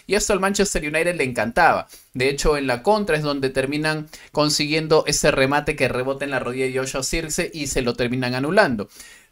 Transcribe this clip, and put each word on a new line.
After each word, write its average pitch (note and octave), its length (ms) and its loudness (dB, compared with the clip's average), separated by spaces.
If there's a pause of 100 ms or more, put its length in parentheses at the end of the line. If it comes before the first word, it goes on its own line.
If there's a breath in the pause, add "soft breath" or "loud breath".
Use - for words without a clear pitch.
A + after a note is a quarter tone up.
y F#3 80 2
esto G#3 160 0
al G3 80 2
Manchester F#3+ 440 0
United D#3 340 0
le C#3 80 0
encantaba. A#2 640 2 (240 loud breath)
De B2+ 160 0
hecho, D3 260 2
en C#3 100 -2
la A#2+ 160 0
contra G3+ 360 2
es D3+ 60 -2
donde C#3 260 -2
terminan D3+ 580 -2 (240 loud breath)
consiguiendo D3+ 720 2
ese D3 260 2
remate C#3+ 440 2
que C3 140 2
rebota C3+ 340 -2
en C#3 80 -6
la C3 80 -2
rodilla B2+ 280 -2
de C3 100 -4
Joshua C3 260 -4
Zirkzee D#3+ 500 -4
y D3 140 -6
se C3+ 140 -2
lo A#2+ 140 0
terminan B2 400 -2
anulando. C#3 520 -2 (440 loud breath)